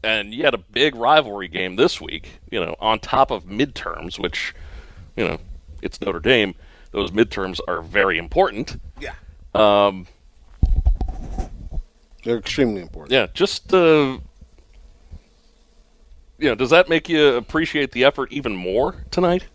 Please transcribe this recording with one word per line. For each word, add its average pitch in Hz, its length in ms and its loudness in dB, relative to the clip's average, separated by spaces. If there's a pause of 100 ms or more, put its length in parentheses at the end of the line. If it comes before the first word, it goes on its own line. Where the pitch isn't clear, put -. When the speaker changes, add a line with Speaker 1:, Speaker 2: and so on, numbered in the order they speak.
Speaker 1:
And 107 300 -2
you 139 100 -6
had 127 100 4
a - 60 -6
big 127 360 0
rivalry 117 520 2
game 92 300 -6
this 156 240 2
week, - 380 -12 (120)
you 95 120 -2
know, 82 180 -6
on 110 180 0
top 135 320 0
of 92 140 -6
midterms, 92 720 -6
which, - 340 -6 (600)
you 110 100 -2
know, 85 140 -4 (420)
it's - 200 -10
Notre 85 180 -6
Dame. 104 340 2 (380)
Those 92 200 -4
midterms 98 560 -2
are 87 140 -4
very 95 360 2
important. 107 600 -2 (200)
Speaker 2:
Yeah. 135 140 -12 (420)
Speaker 1:
Um, 101 520 4 (2250)
Speaker 2:
They're 117 140 -2
extremely 110 440 0
important. - 300 -10
Speaker 1:
Yeah, 120 220 2
just, - 400 -2
uh, 156 460 6 (2250)
you 143 120 0
know, 113 60 2
does 120 140 -2
that 170 200 6
make 165 200 0
you 151 260 6
appreciate 147 560 -2
the 120 140 2
effort 139 260 2
even 123 240 -6
more 101 560 -2
tonight? 180 440 0